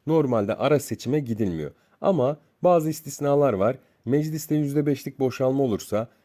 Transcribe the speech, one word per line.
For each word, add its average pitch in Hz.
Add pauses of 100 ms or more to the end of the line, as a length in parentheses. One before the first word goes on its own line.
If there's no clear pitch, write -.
normalde 123
ara 139
seçime 127
gidilmiyor. 101 (300)
Ama 147 (260)
bazı 165
istisnalar 143
var. 107 (260)
Mecliste 151
yüzde 147
beşlik 139
boşalma 131
olursa, 107 (160)